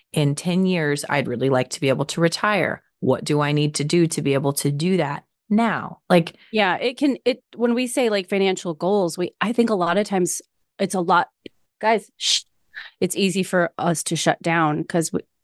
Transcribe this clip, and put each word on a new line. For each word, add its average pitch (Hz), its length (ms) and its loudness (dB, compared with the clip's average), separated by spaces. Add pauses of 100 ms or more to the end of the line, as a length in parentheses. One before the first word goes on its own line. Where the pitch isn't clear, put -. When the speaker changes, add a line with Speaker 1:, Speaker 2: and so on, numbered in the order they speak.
(120)
Speaker 1:
"In 143 240 2
ten 180 300 0
years, 151 440 0
I'd 135 200 -2
really 123 200 -2
like 127 220 2
to - 100 -10
be 139 60 0
able 131 200 0
to - 120 -6
retire. 170 640 0 (160)
What - 240 0
do 147 160 0
I 147 140 0
need 147 220 0
to 143 100 -2
do 170 220 2
to 160 140 -4
be 143 120 0
able 139 200 0
to 143 200 -2
do 175 240 0
that 143 260 -4 (260)
now?" 208 600 -2
Like 175 240 4 (180)
Speaker 2:
Yeah, 196 240 2
it 247 220 -4
can, 269 260 2
it, 247 180 0 (140)
when 240 180 2
we 247 140 0
say, 240 220 0
like, 196 180 -2
financial 190 460 0
goals, 175 440 0
we, 180 220 -4
I 214 140 -2
think 240 160 4
a 220 60 0
lot 175 220 2
of 208 80 2
times 185 360 -2 (380)
it's 190 140 -2
a 190 80 0
lot, 175 280 2 (500)
guys, 214 380 0
shh, - 240 -2 (580)
it's 185 160 -2
easy 190 260 0
for 175 380 0
us 165 240 0
to - 120 -4
shut 156 280 0
down 160 400 0
'cause 165 260 -2
w-, - 160 -6 (180)